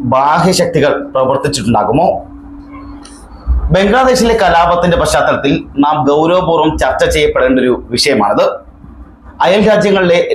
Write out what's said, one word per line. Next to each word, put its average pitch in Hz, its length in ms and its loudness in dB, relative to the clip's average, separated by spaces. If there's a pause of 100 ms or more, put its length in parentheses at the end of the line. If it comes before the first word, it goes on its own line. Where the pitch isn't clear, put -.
(140)
ബാഹ്യശക്തികൾ 156 800 2 (200)
പ്രവർത്തിച്ചിട്ടുണ്ടാകുമോ? 127 920 0 (1700)
ബംഗ്ലാദേശിലെ 226 640 2
കലാപത്തിന്റെ 170 600 2
പശ്ചാത്തലത്തിൽ 143 560 0 (300)
നാം 151 140 -2 (100)
ഗൗരവപൂർവ്വം 160 720 2
ചർച്ച 143 260 -2 (120)
ചെയ്യപ്പെടേണ്ട 131 440 2
ഒരു 127 140 2 (200)
വിഷയമാണത്. 117 520 0 (1000)
അയൽ 190 240 2
രാജ്യങ്ങളിലെ 190 540 2 (140)